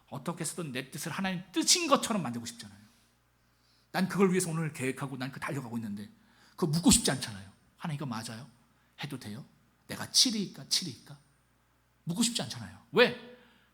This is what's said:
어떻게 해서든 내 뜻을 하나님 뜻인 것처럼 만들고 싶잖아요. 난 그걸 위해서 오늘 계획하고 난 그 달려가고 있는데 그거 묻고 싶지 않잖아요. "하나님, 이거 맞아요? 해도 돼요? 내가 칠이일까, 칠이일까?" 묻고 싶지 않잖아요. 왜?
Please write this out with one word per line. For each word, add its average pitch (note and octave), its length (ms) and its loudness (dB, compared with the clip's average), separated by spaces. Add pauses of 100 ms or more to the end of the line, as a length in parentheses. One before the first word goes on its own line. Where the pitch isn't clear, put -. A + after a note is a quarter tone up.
(100)
어떻게 E3+ 320 -6
해서든 D#3 300 -6
내 C3 180 -6
뜻을 D#3 220 -8
하나님 F#3 300 -2 (100)
뜻인 E4+ 360 4
것처럼 A#3 340 4
만들고 A#2+ 240 -4
싶잖아요. - 380 -14 (1080)
난 F#3 160 2
그걸 F#3 220 6
위해서 F3 200 2
오늘 D#3 220 -2
계획하고 C3 440 -4
난 C3 160 -6
그 - 80 -14
달려가고 B2 380 -6
있는데 G#2 320 -8 (400)
그거 - 160 0
묻고 E3+ 240 6
싶지 - 200 8
않잖아요. G#2 400 -6 (280)
"하나님, D#3 180 -6
이거 D3 100 -6
맞아요? A2 420 -8 (540)
해도 C#3+ 160 -8
돼요? A2 260 -12 (420)
내가 G#2 240 -8
칠이일까, G3+ 580 2
칠이일까?" C#3+ 500 -4 (840)
묻고 F3 180 -2
싶지 - 200 0
않잖아요. A2 360 -8 (140)
왜? A3 260 6 (560)